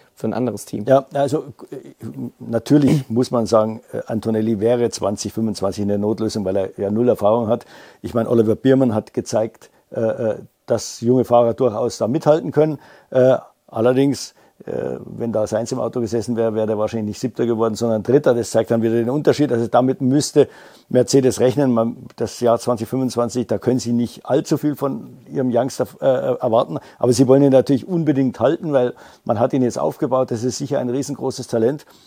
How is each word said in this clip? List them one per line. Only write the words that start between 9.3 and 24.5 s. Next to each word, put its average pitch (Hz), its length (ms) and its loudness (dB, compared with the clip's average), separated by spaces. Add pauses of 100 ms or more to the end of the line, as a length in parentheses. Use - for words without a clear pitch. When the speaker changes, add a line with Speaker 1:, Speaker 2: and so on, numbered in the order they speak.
Speaker 2:
äh, 123 80 -6
äh, 110 340 -2 (320)
dass - 340 -4
junge 120 240 4
Fahrer 120 300 4
durchaus 117 420 -2
da 107 120 -2
mithalten 151 440 0
können. 151 260 2 (320)
Äh, 127 260 4 (320)
allerdings, 127 680 0 (320)
äh, - 400 -6
wenn 113 260 -6
da 107 140 0
Sainz 110 260 -4
im 131 80 -4
Auto 117 200 -4
gesessen 113 360 -2
wäre, 113 180 0
wäre 110 120 0
der 107 100 0
wahrscheinlich 107 320 -4
nicht 104 120 -8
Siebter 123 260 -4
geworden, 113 300 0
sondern 110 260 -2
Dritter. 131 320 2
Das 117 160 -4
zeigt 113 200 0
dann 113 120 2
wieder 113 120 0
den 117 140 0
Unterschied. 143 420 0
Also 117 180 0
damit 127 340 0
müsste 135 460 2 (420)
Mercedes 127 500 2
rechnen. 131 320 2
Man, 117 240 0 (200)
das - 240 -8
Jahr 117 180 2
zwanzig 113 280 -4
fünfundzwanzig, 120 600 -2
da 107 100 -2
können 127 220 0
sie 120 160 -2
nicht 117 320 -4
allzu 147 320 0